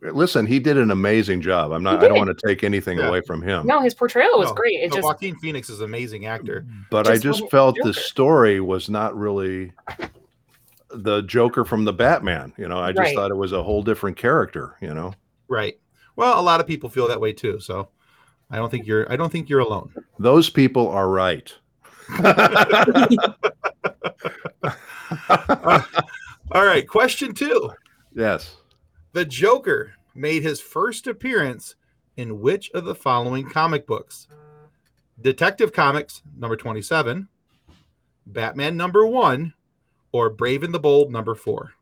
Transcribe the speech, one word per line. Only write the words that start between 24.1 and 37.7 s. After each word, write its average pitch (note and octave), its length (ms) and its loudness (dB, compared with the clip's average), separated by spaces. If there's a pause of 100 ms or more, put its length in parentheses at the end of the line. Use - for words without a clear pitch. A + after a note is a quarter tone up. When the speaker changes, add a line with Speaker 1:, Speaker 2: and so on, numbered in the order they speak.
Speaker 3:
Uh, - 520 2 (680)
all G3 140 4
right, E3+ 220 2
question B3 460 0
two. - 380 -2 (440)
Speaker 1:
Yes. G#2+ 420 -4 (560)
Speaker 3:
The F3 120 -2
Joker D3+ 680 0 (220)
made D3 280 -4
his D#3 180 -4
first A3+ 460 -6
appearance G3 680 -6 (420)
in A2+ 220 -10
which E3 320 -2
of F3 140 -8
the F3+ 100 -8
following B2+ 540 -4
comic D#3 380 -2
books? - 400 -8 (920)
Detective E3+ 520 0
Comics, D3 480 0 (160)
number A2+ 180 -6
twenty-seven, B2+ 720 -4 (1000)